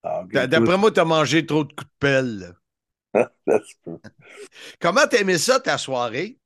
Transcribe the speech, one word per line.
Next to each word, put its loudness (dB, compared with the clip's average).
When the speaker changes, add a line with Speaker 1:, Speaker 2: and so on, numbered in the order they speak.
Speaker 1:
Ah, -6
ok. -16
Speaker 2:
D'a-, 0
d'après 2
moi, 2
t'as 2
mangé 2
trop 0
de -12
coups -18
de -20
pelle, 0
là. 2
Speaker 1:
<laughs> -6
Ça 2
se -8
peut. -14
Speaker 2:
Comment 2
t'as 2
aimé 2
ça, 2
ta -2
soirée ? -6